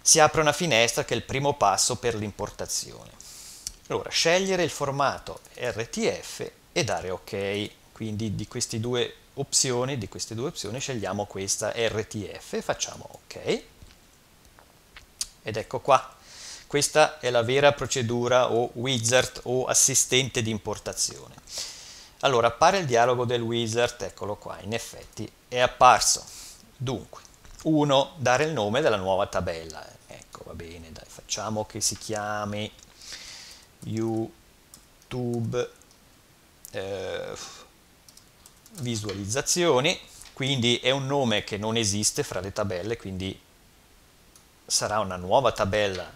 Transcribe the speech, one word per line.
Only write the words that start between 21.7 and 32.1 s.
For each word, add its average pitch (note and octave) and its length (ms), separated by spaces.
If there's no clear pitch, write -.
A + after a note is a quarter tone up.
Allora, A#2+ 280
appare F3 300
il F3+ 80
dialogo B2 380
del B2 160
wizard, A#2 600
eccolo G2 340
qua, - 240
in G2 140
effetti - 560
è B2 100
apparso. B2 640
Dunque, B2 460
uno, D3 540
dare B2+ 280
il D#3 80
nome A2+ 300
della B2 140
nuova F#2+ 320
tabella. E2 580
Ecco, - 380
va - 80
bene, - 400
dai, - 140
facciamo G#2+ 580
che - 160
si - 160
chiami G#2 720